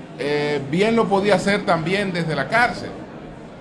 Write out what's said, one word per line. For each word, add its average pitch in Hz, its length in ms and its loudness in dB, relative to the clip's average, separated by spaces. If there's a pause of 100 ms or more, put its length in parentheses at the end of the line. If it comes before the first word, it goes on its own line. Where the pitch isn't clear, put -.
(180)
eh, 147 420 0 (100)
bien 202 240 2
lo 226 140 4
podía 196 280 4
hacer 196 280 2
también 185 480 0
desde 160 240 -2
la 135 100 -2
cárcel. 226 440 0 (720)